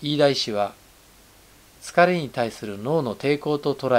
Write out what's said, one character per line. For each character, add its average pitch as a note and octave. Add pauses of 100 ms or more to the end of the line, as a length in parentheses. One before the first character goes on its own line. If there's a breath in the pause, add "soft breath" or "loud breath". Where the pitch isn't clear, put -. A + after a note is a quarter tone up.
飯 D3
田 C#3+
医 C3+
師 B2
は、 G2+ (1080)
疲 -
れ F3+
に C#3
対 A#2
す -
る G2+
脳 D3+
の A2+
抵 C#3+
抗 D3
と D3
捉 C3